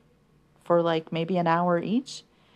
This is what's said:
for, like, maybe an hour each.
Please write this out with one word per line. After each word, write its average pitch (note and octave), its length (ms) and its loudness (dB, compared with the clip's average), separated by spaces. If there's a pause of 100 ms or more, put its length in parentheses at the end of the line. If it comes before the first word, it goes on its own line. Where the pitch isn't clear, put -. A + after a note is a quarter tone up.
(640)
for, E3+ 200 2
like, E3 280 0
maybe E3+ 280 -2
an E3+ 100 0
hour F3 320 2
each. - 420 -4 (340)